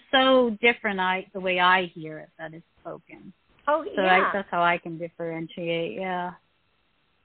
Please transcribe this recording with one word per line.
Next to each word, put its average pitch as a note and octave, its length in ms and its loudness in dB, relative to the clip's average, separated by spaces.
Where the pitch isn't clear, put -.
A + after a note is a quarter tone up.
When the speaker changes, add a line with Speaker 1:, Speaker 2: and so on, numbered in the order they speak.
Speaker 1:
so C4 500 4
different, A3 380 0
I, F#3 340 -2
the G3 80 -8
way F#3 180 0
I F3+ 260 4
hear D#3 240 -12
it, D#3 100 -18
that D#3+ 140 -14
it's E3 120 -20
spoken. E3 520 -16
Speaker 2:
Oh, D4 160 2
Speaker 1:
So G3+ 60 -2
Speaker 2:
yeah. F#3 280 4
Speaker 1:
I, - 40 -6
that's G3+ 180 -4
how F3 120 0
I F3 160 2
can E3 180 -12
differentiate, E3 1000 -6
yeah. F3+ 320 -6